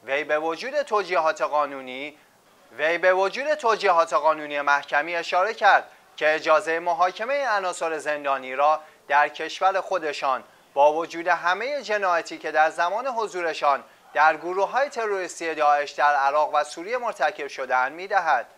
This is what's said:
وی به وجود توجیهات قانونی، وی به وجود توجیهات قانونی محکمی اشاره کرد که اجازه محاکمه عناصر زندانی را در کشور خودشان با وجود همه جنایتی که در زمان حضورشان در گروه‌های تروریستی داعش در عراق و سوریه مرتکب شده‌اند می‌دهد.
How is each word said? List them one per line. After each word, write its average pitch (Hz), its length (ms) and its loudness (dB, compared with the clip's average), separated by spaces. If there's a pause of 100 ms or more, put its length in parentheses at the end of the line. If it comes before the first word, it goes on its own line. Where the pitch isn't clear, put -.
وی 139 200 -2
به 151 140 0
وجود 170 440 -4
توجیهات 170 600 0
قانونی، 139 760 -4 (600)
وی 160 200 0
به 180 160 4
وجود 196 400 0
توجیهات 190 580 2
قانونی 151 480 0
محکمی 147 560 0
اشاره 185 380 0
کرد 185 340 4 (280)
که 156 180 2
اجازه 156 440 2
محاکمه 185 720 -2
عناصر 175 500 -2
زندانی 139 560 -4
را 151 260 4 (280)
در 143 200 4
کشور 185 520 -2
خودشان 147 640 -2 (300)
با 147 180 6
وجود 165 360 -4
همه 196 540 0
جنایتی 180 560 -2
که 156 140 -8
در 156 180 4
زمان 180 360 -2
حضورشان 170 760 -2 (300)
در 156 220 4
گروه‌های 190 520 -2
تروریستی 185 680 -4
داعش 147 360 2
در 147 240 2
عراق 143 400 0
و 147 100 2
سوریه 196 340 -8
مرتکب 160 500 -4
شده‌اند 127 440 0
می‌دهد. 170 540 0 (120)